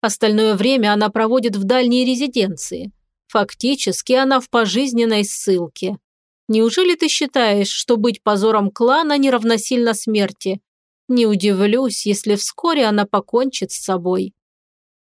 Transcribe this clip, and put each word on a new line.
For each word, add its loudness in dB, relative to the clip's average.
Остальное 2
время 2
она 2
проводит 0
в -2
дальней 2
резиденции. -4
Фактически -2
она 2
в -6
пожизненной 0
ссылке. -4
Неужели 2
ты -2
считаешь, 0
что 0
быть -2
позором 2
клана 0
не 2
равносильно 0
смерти? -4
Не 2
удивлюсь, 0
если 0
вскоре -2
она 2
покончит -2
с -8
собой". -2